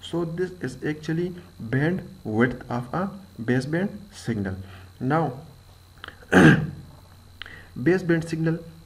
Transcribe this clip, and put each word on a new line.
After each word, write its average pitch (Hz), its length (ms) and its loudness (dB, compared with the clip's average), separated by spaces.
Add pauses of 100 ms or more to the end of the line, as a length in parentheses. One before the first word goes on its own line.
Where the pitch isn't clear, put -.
So 170 140 -2 (140)
this 180 140 -2 (160)
is 127 100 -8 (140)
actually 160 360 -2 (440)
bandwidth 127 920 0 (120)
of 123 160 -6
a 165 100 0 (380)
baseband 135 480 0 (340)
signal। 98 320 -2 (460)
Now 147 220 2 (1080)
<clears throat> 185 100 8 (1500)
baseband 165 460 2
signal 160 240 2 (280)